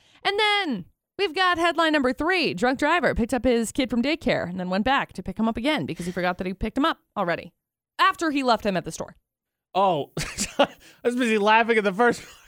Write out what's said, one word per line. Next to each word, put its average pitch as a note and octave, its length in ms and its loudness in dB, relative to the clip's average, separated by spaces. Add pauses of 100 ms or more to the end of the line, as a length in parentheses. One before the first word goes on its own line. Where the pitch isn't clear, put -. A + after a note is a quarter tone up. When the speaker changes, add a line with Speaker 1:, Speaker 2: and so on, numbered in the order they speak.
(240)
Speaker 1:
And G4+ 160 0
then G4+ 460 0 (320)
we've F#4 160 -2
got F4+ 240 2
headline E4 360 2
number C4 200 2
three. D#4+ 400 0
Drunk A#3+ 240 0
driver D4 380 2
picked A3 180 0
up A#3+ 120 -2
his A#3 260 2
kid C4 180 -2
from A#3 140 0
daycare C4+ 440 0
and F3+ 120 -8
then F3+ 100 -6
went G3 160 0
back C4 280 0
to F#3+ 100 -10
pick - 160 -8
him A3 100 2
up A3 80 -4
again B3 300 -2
because E3 180 -8
he F3+ 60 -4
forgot F3+ 260 -2
that F#3 80 -8
he F#3+ 80 -6
picked A3 240 -6
him C#4 80 2
up D#4+ 140 -2 (180)
already F3 340 -4 (480)
after F4 300 2
he C#4 140 -2
left A#3 220 2
him G3 120 0
at D#3+ 80 -4
the E3 60 -10
store. - 240 -12 (580)
Speaker 2:
Oh, F3+ 380 2 (240)
<laughs> - 240 -6
I - 80 4 (360)
was B3 120 0
busy A#3 240 0
laughing A3 400 4
at G#3 40 0
the G3 100 0
first A#3+ 280 2
part. - 160 -20
<laughs> - 100 -20